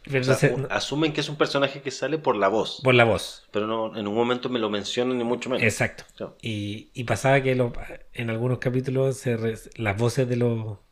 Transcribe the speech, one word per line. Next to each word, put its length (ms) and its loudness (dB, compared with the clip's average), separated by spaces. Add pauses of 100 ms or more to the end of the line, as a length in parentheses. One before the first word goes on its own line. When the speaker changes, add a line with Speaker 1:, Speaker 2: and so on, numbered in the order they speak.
Speaker 1:
pero 160 0
Speaker 2:
O 40 -2
sea, 100 4
Speaker 1:
entonces, 180 4
Speaker 2:
u-, 60 -2
Speaker 1:
no 120 -4
Speaker 2:
asumen 420 0
que 80 -2
es 80 -2
un 80 -6
personaje 460 2
que 80 -4
sale 280 -4
por 180 2
la 120 4
voz. 360 0
Speaker 1:
Por 100 6
la 100 8
voz. 480 -2
Speaker 2:
Pero 140 -2
no, 220 -2
en 160 -6
ningún 100 -2
momento 340 2
me 120 -2
lo 100 0
mencionan, 480 -2
ni 60 -2
mucho 260 -2
menos. 140 0
Speaker 1:
Exacto. 400 0 (120)
Speaker 2:
Claro. 260 -12
Speaker 1:
Y, 520 -8
y 100 -8
pasaba 380 2
que 140 0
lo, 160 0 (400)
en 180 -6
algunos 280 0
capítulos 580 0
se 200 -2
re-, 220 -2 (180)
las 200 -2
voces 320 2
de, 80 0
los, 420 0 (120)